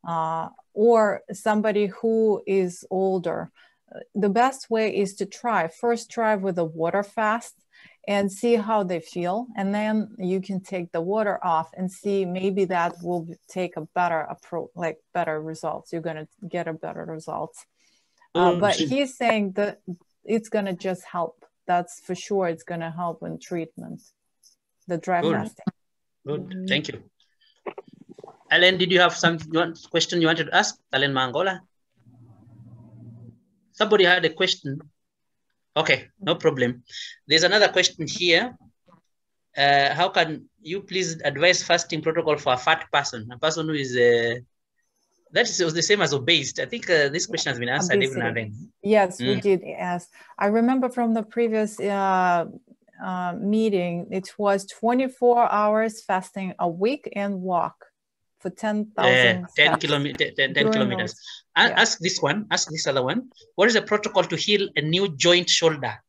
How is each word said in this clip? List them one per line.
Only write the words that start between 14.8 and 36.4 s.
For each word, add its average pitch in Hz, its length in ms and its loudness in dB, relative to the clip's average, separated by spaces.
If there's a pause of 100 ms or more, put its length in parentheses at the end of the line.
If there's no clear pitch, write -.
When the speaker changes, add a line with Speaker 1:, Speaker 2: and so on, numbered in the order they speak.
Speaker 1:
better 160 280 -2
results. 160 520 -8
You're 170 100 -6
gonna 156 240 -8 (220)
get 175 200 -6
a 160 40 -6
better 165 320 -10
results. 160 600 -10 (720)
Uh, 175 180 6
Speaker 2:
Mm, 175 80 0
Speaker 1:
but 202 160 4
Speaker 2:
see. 160 100 0
Speaker 1:
he's 262 300 0
saying 220 360 0
that 208 280 -4 (440)
it's 220 240 -2
gonna 196 240 -2
just 185 320 -6
help. - 400 -8 (220)
That's 175 340 -2
for - 140 -8
sure. 185 340 -2
It's 165 160 -6
gonna 170 260 -8
help 170 320 -8
in 165 160 -10
treatment, - 640 -10 (880)
the 175 100 -2
dry 175 220 0
Speaker 2:
Good. 156 160 0
Speaker 1:
fasting. - 300 -6 (600)
Speaker 2:
Good. 147 220 -6
Speaker 1:
Mm-hmm. 185 180 -10
Speaker 2:
Thank 147 220 -2
you. 117 160 -14 (1500)
Ellen, 175 280 6
did 180 120 0
you 180 100 4
have 175 140 4
some, 170 240 2 (140)
you 160 80 2
want, 165 180 -2 (120)
question 170 300 0
you 160 60 4
wanted 160 200 0
to 165 100 -8
ask? 208 200 0 (160)
Ellen 139 200 0
Mangola? 135 480 -2 (2000)
Somebody 208 320 4
had 175 200 6
a 156 60 4
question. 151 500 -4 (960)
Okay, 151 320 0 (120)
no - 140 0
problem. 127 480 0 (440)